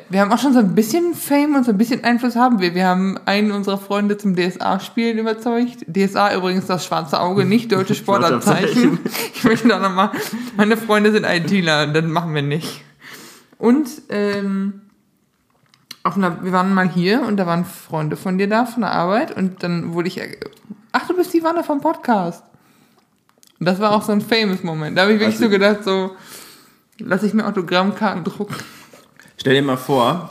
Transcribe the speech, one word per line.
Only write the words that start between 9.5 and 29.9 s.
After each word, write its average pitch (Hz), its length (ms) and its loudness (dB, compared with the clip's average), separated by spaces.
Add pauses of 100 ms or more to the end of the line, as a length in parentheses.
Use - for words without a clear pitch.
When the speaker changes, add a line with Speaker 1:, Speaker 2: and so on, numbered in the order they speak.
Speaker 1:
da 196 120 4
nochmal, 190 300 0 (460)
meine 208 200 4
Freunde 214 360 2
sind 208 140 2
I 175 140 2
Tler, 156 480 2
das 160 160 2
machen 165 300 -2
wir 143 80 0
nicht. 143 400 -4 (760)
Und, 254 300 2 (200)
ähm, 202 760 -4 (1200)
auf 170 120 0
einer, 180 280 -2
wir 185 80 -4
waren 185 200 2
mal 185 160 2
hier 180 340 0
und 208 140 -2
da 190 100 0
waren 170 180 0
Freunde 156 520 -6
von 185 220 -4
dir 202 100 0
da, 226 180 2
von 233 160 -4
der 175 100 -2
Arbeit 202 440 0
und 185 280 -4
dann 170 300 -4
wurde 170 140 -2
ich, - 120 -8 (720)
ach, 247 160 -2
du 349 80 0
bist 349 180 0
die 330 80 2
Wanne 330 220 0
vom 285 160 -2
Podcast. 247 640 -2 (1120)
Und 160 80 -2
das 185 140 0
war 208 120 2
auch 208 100 2
so 214 100 -2
ein 208 80 2
famous 214 420 0
Moment. 156 340 -6
Da 180 60 4
hab 202 60 4
ich 220 100 6
wirklich 214 180 2
Speaker 2:
Also 220 80 0
Speaker 1:
so 220 60 4
gedacht, 202 340 4
so, 190 280 -2 (840)
lass 196 260 -2
ich 208 100 0
mir 214 120 2
Autogrammkarten 185 760 -2
drucken. - 320 -8 (840)
Speaker 2:
Stell 135 180 2
dir 139 80 4
mal 135 140 0
vor, 143 540 0